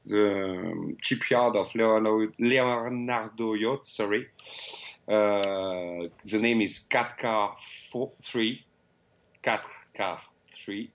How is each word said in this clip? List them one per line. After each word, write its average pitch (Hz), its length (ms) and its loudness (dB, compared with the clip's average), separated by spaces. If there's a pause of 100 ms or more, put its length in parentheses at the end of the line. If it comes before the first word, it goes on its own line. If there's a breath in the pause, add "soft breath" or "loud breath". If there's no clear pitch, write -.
the, 95 640 2
um, 85 280 -6
shipyard 120 540 2
of 98 180 0
Leonardo, 110 680 4
Leonardo 120 1120 0
Yacht, 113 320 -2
sorry. 107 400 -2 (840 loud breath)
Uh, 95 1000 0 (160)
the 107 160 0
name 117 200 4
is 98 200 -2
Cat - 360 -2
Car 110 380 0 (380)
four, 120 180 -4 (100)
three. 117 440 -4 (760)
Cat 113 240 -2 (320)
Car 92 240 -4 (320)
three. 101 420 -10